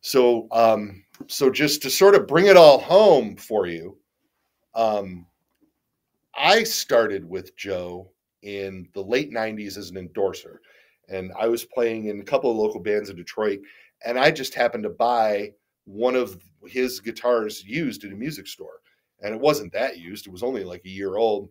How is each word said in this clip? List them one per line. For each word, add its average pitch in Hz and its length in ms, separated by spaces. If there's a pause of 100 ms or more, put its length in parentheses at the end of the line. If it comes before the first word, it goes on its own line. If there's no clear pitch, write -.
So, 123 500
um, 107 520 (240)
so 135 220
just 147 340
to 135 60
sort 196 260
of - 120
bring 170 200
it 190 100
all 147 220
home 165 560
for 104 320
you, 85 300 (800)
um, 101 500 (1080)
I 190 280
started 104 640
with 90 300
Joe 90 540 (320)
in 98 500
the 101 100
late 127 280
nineties 110 460
as 95 120
an 90 80
endorser. 92 640 (480)
And 95 280
I 110 100
was 117 180
playing 113 400
in 104 160
a - 20
couple 131 280
of 113 60
local 107 220
bands 104 300
in 98 60
Detroit, 101 440 (460)
and 120 120
I 143 140
just 135 220
happened 120 300
to 104 60
buy 110 640 (340)
one 113 300
of 104 260 (260)
his 127 320
guitars 113 680
used 113 400
at 95 80
a - 20
music 120 320
store. - 320 (420)
And 104 120
it 110 80
wasn't 135 320
that 117 240
used. 87 300
It 98 40
was 90 120
only, 123 200
like, 90 220
a 92 40
year 95 280
old. 104 340